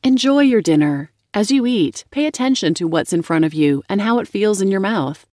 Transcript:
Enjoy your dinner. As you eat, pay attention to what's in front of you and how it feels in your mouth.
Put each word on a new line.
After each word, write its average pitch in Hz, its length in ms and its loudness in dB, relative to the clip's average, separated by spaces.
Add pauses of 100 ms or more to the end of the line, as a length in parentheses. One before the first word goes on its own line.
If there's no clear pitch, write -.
Enjoy 262 360 2
your 254 220 4
dinner. 151 500 0 (200)
As 202 200 -2
you 262 160 2
eat, 214 420 -2
pay 294 160 -4
attention 254 480 0
to 170 140 -4
what's 165 260 -2
in 170 80 0
front 160 240 0
of 156 80 -2
you 143 340 0
and 202 140 -2
how 226 160 0
it 220 100 -4
feels 208 340 0
in 196 100 2
your 190 80 0
mouth. 190 480 -4 (120)